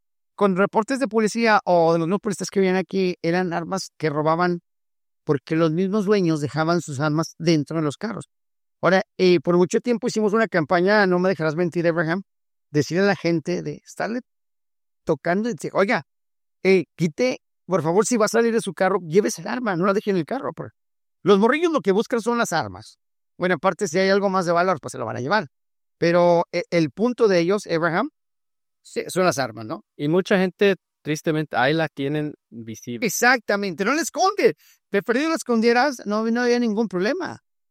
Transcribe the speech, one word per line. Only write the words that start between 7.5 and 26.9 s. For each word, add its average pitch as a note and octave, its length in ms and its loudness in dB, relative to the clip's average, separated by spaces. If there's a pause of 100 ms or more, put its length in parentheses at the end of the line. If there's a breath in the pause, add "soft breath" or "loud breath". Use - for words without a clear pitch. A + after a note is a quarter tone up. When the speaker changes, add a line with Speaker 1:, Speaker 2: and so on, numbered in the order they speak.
Speaker 1:
de E3 60 -2
los D3 140 -4
carros. G3+ 320 -10 (540)
Ahora, F3+ 200 4 (140)
eh, F3+ 240 4
por F3 160 2
mucho F3+ 240 2
tiempo A#3+ 260 -2
hicimos G#3+ 280 0
una A3+ 120 2
campaña, G3+ 600 2
no F3+ 120 2
me F#3 120 2
dejarás D#3 260 -2
mentir, E3+ 320 -2
Abraham, E3+ 340 -2 (480)
decirle D#3 340 0
a - 20 4
la G3+ 100 2
gente E3+ 460 -2
de D3+ 220 -10
estarle G#3+ 360 -6 (840)
tocando F3+ 460 -2
y A3 60 -4
decir, D3+ 180 -10
"Oiga, G3 320 0 (580)
eh, F#3 220 4 (100)
quite, G#3 440 0 (260)
por F3 180 0
favor, E3+ 220 2
si B3 140 0
va G#3+ 80 4
a - 20 0
salir A#3 240 2
de A3 80 0
su F#3 140 -6
carro, F#3+ 260 0
llévese F3+ 400 0
el E3+ 80 -12
arma, A#3 280 -2
no F3 100 2
la G3 80 2
deje G#3 160 -2
en F#3+ 80 0
el D3+ 80 -2
carro". A#3 260 -6
Por-, - 220 -14 (480)
los G3 160 6
morrillos D4+ 340 2
lo C4+ 80 0
que G3 100 0
buscan A3 300 0
son A#3 180 -2
las G#3+ 140 -2
armas. G#2 460 -6 (400)
Bueno, F3+ 160 0
aparte, F#3+ 340 -2
si D3+ 100 -2
hay F#3+ 120 4
algo G3+ 180 2
más F#3 180 0
de F3 60 2
valor, F3 280 2
pues C3 120 -12
se C3 60 -12
lo A#2+ 80 -6
van A#2 100 -6
a A2+ 40 -6
llevar. D#3+ 280 -2 (480)
Pero, F3 560 4
eh, F3 180 -4
el D#3+ 200 2